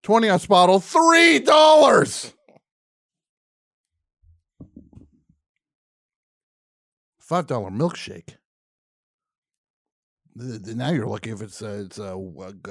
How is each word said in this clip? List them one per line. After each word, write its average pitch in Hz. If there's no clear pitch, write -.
twenty 226
ounce 180
bottle, 185
three 330
dollars. 302
Five 170
dollar 107
milkshake. -
Th-, 113
th-, 110
now 127
you're 135
lucky 107
if 104
it's, 104
uh, 104
it's, 90
uh, 101
w-, 92
g-, 98